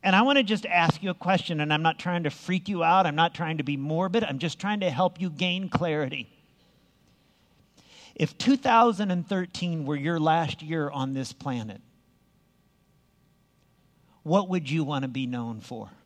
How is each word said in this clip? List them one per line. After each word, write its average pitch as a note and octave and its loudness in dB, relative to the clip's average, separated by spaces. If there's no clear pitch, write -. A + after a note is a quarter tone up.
And F#3+ 4
I G#3 6
want C#4 4
to C4+ 4
just G#3 -2
ask E3+ 2
you G3 -4
a F3 -2
question, F3 0
and D3+ 0
I'm D3+ 0
not D#3+ 2
trying F3 -4
to D3 0
freak F#3 -6
you F#3 -2
out. F#3 6
I'm D3+ -2
not E3 2
trying D#3+ -4
to D3 -2
be C#3 -2
morbid. F3 0
I'm C#3 -4
just E3 -4
trying G#3 -2
to F#3 0
help F3 0
you F#3 -4
gain F3+ -2
clarity. D3 -4
If - -4
two C4+ 2
thousand A3+ 4
and F3 -2
thirteen F3 -4
were D3 -2
your D3+ 0
last D#3+ 2
year D3+ -4
on C3+ -4
this C3+ -6
planet, A2+ -8
what F#3 2
would F3+ -2
you D#3 0
want C#3 -2
to C3+ -4
be C3 -4
known A#2 -6
for? G#2 -14